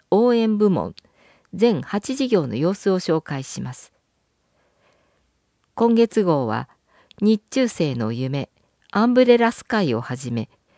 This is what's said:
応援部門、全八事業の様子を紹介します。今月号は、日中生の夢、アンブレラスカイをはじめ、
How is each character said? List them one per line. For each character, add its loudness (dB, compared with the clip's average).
応 4
援 0
部 4
門、 -2
全 0
八 -6
事 -2
業 0
の -6
様 0
子 -4
を 0
紹 -2
介 -8
し -12
ま -10
す。 -20
今 2
月 2
号 0
は、 -4
日 2
中 0
生 -4
の -4
夢、 -6
ア 2
ン 2
ブ 6
レ 8
ラ 2
ス -8
カ -2
イ 0
を -2
は -8
じ -8
め、 -4